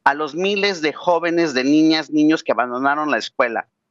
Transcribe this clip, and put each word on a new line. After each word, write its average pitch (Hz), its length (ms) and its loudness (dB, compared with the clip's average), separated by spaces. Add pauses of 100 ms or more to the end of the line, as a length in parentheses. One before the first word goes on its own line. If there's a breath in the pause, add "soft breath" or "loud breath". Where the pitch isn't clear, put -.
a 139 100 4
los 147 200 -6
miles 196 480 -2
de 147 100 0
jóvenes, 170 640 0
de 127 80 0
niñas, 156 480 2
niños 151 320 2
que - 80 -4
abandonaron 135 640 -2
la 113 60 0
escuela?". 113 500 -4 (220)